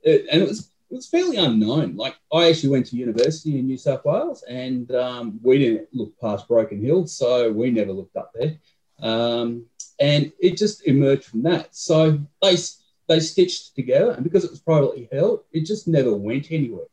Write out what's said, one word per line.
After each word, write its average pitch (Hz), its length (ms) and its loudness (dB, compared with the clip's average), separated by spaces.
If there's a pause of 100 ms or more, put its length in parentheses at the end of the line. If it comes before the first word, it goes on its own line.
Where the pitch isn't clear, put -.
It, 156 280 4
and 165 100 4
it 190 60 2
was, - 240 -8 (180)
it 254 60 -12
was 254 120 -14
fairly 339 300 0
unknown. 113 600 0
Like, 127 180 -8 (180)
I 170 160 6
actually 156 200 2
went 131 180 0
to - 80 -10
university 131 640 -2
in 131 80 -2
New 131 100 -4
South 131 260 -4
Wales, 247 460 -4
and, 127 460 -8
um, 120 480 -6
we 131 160 4
didn't 113 340 0
look 113 260 -8
past 104 280 -6
Broken 107 340 0
Hill, 160 240 2
so 123 460 0
we 117 180 0
never 104 220 0
looked 92 240 -10
up - 180 -10
there. 151 240 -4 (420)
Um, 117 640 -2 (340)
and 147 400 2
it 175 180 2
just - 300 -2
emerged 135 380 4
from 113 180 -6
that. 165 320 -2
So 156 440 2 (220)
they, 190 140 4 (520)
they 160 120 4
stitched - 560 0
together, 139 360 2
and - 120 -6
because 175 200 -4
it 175 60 -8
was - 100 -18
privately 139 520 0
held, 196 300 0 (100)
it 160 140 -4
just 208 220 -6
never 127 280 2
went 120 360 -6
anywhere. 117 420 -4